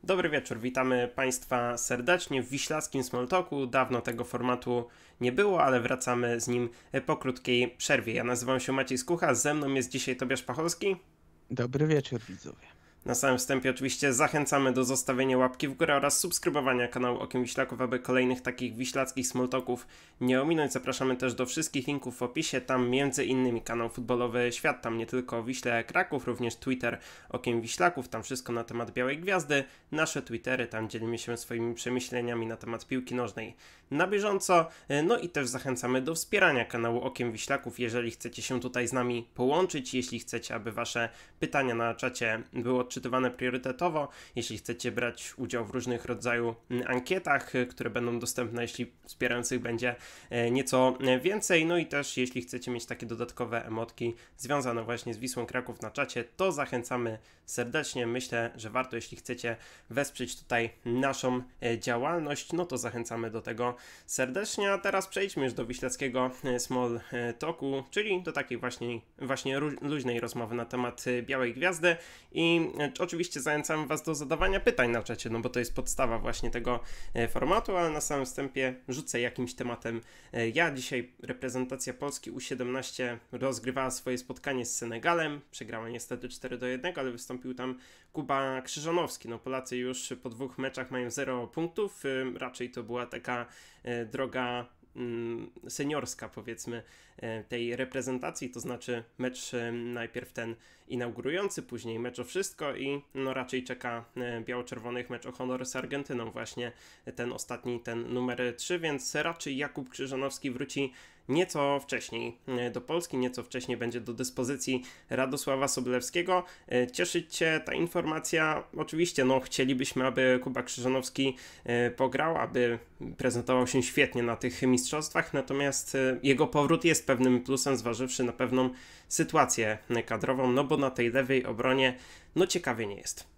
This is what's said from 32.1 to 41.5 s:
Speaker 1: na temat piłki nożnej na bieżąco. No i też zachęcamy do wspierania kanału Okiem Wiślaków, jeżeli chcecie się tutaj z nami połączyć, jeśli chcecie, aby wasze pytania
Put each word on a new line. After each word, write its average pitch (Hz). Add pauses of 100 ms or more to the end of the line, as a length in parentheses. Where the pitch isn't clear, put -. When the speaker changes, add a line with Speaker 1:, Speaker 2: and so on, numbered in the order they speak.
Speaker 1:
na 113
temat 113
piłki 127
nożnej 113 (340)
na 151
bieżąco. 196 (360)
No 226
i 175
też 139
zachęcamy 127
do 156
wspierania 165
kanału 117
Okiem 123
Wiślaków, 120
jeżeli 120
chcecie 120
się 127
tutaj 123
z 117
nami 123
połączyć, 147
jeśli 123
chcecie, 117
aby 110
wasze 117 (320)
pytania 135